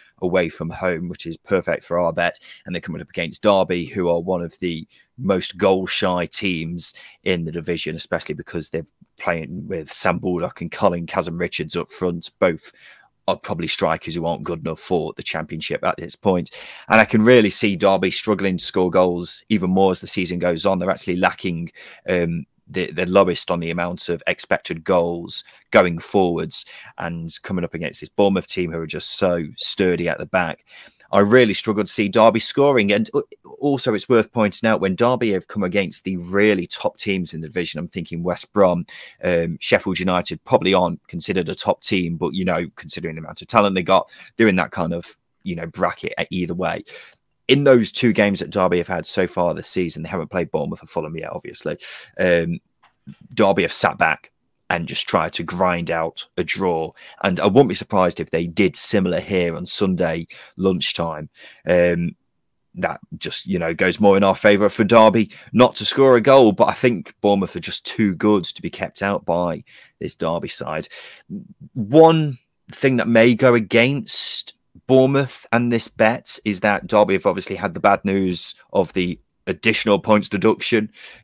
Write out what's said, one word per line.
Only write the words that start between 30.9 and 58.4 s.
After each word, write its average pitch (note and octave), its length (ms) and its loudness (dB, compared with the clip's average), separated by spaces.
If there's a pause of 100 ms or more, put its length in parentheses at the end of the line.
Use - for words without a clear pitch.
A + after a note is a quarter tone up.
I G2+ 80 6
really G#2+ 340 6
struggled G#2 320 -2
to - 60 -6
see G#2 160 -2
Derby A2 320 6
scoring. C3 500 2
And, G#2+ 240 0
uh, C#3+ 60 0 (400)
also, C3+ 340 0
it's - 140 -6
worth A2+ 240 4
pointing A2 360 0
out, A2 120 2
when F#2+ 160 0
Derby A#2+ 360 0
have F2+ 140 -4
come G2+ 160 -6
against F#2 400 -4
the F#2+ 140 -6
really F#2+ 500 0
top - 300 -6
teams F#2+ 360 -6
in D#2+ 80 -10
the D#2+ 60 -10
division, E2 320 -6
I'm F2 80 -8
thinking E2+ 380 -10
West - 280 -6
Brom, F2 320 2 (380)
um, E2+ 380 -2
Sheffield G2 400 0
United F2+ 440 -2
probably F#2+ 300 2
aren't F2 320 0
considered F2 420 -4
a - 60 -8
top - 280 -2
team, E2+ 340 -2
but, D#2 180 -6
you F2+ 100 -4
know, F2 300 -2
considering D#2+ 400 -12
the D#2+ 60 -14
amount D#2+ 200 -16
of F2 60 -20
talent G2+ 300 2
they F2+ 80 0
got, F#2 260 2 (260)
they're A2+ 120 4
in F#2 80 4
that - 160 -2
kind E2+ 200 -4
of, - 240 -10 (280)
you F3+ 100 -8
know, E3 120 -10
bracket - 520 -4
e-, E2+ 120 -6
either F2 240 -4
way. E2+ 280 -6 (640)
In C#3+ 160 4
those B2+ 300 6
two A#2 200 2
games G2+ 280 2
that D#2 100 -8
Derby F2+ 280 2
have E2+ 100 -2
had F2 180 -6
so F#2 220 -2
far F2 260 -2
this D#2 140 -10
season, E2 340 -6
they D#2+ 60 -12
haven't E2+ 240 -8
played F2 180 -4
Bournemouth D#2 320 -6
or E2 60 -20
Fulham D#2+ 280 -8
yet, - 160 -10
obviously. - 440 -10 (420)
Um, E2+ 400 0 (760)
Derby G2 300 2
have E2 100 -2
sat - 240 0
back - 360 -2 (360)
and E2+ 200 -4
just - 180 -8
tried E2 260 0
to E2+ 120 -8
grind F2 480 -2
out E2 340 -6 (120)
a F#2 40 -2
draw. E2 480 -4 (320)
And F#2 160 0
I G2+ 80 0
wouldn't A#2 220 6
be - 80 -4
surprised F#2 420 0
if E2+ 120 -8
they E2+ 180 -2